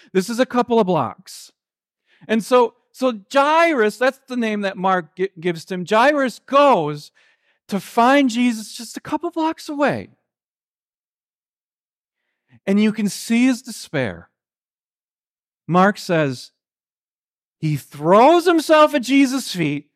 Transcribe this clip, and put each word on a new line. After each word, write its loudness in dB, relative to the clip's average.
This -2
is -6
a 0
couple 0
of 2
blocks. -6
And 0
so, 2
so -4
Jairus, 2
that's -2
the -10
name -4
that -6
Mark -2
gi-, -4
gives -6
to -10
him, -8
Jairus 0
goes 0
to -6
find 2
Jesus -4
just -16
a -14
couple -8
blocks -6
away. -4
And 0
you 2
can -4
see 0
his 0
despair. -8
Mark 2
says, -4
he -4
throws 4
himself 4
at -2
Jesus' 0
feet -4